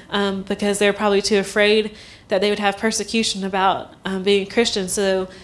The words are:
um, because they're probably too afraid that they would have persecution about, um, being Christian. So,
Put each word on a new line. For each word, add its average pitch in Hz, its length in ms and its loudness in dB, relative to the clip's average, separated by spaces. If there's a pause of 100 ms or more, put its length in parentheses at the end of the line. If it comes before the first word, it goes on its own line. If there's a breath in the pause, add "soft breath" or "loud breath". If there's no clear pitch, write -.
(100)
um, 196 320 -2
because 202 360 -2
they're 202 140 4
probably 202 300 2
too 208 160 2
afraid 214 580 2 (320 loud breath)
that 190 140 0
they 208 80 2
would 202 80 -2
have 202 180 0
persecution 220 640 -2
about, 190 520 0 (100)
um, 190 180 -4
being 196 240 2
Christian. 220 420 0
So, 190 400 0 (160 loud breath)